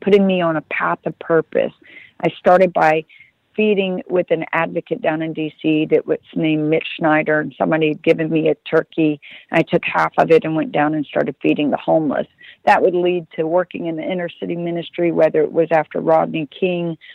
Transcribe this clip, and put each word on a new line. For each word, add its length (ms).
putting 240
me 160
on 160
a 40
path 440
of 140
purpose. 520
I 160
started 360
by 320
feeding 520
with 220
an 240
advocate 480
down 200
in 120
D 280
C 240
that 200
was 140
named 340
Mitch 180
Schneider, 420
and 180
somebody 320
had 140
given 260
me 200
a 60
turkey. 500
I 120
took 200
half 340
of 120
it 140
and 120
went 160
down 220
and 120
started 360
feeding 300
the 60
homeless. 500
That 160
would 120
lead 420
to 120
working 400
in 100
the 60
inner 260
city 260
ministry, 560
whether 300
it 100
was 200
after 280
Rodney 480
King. 500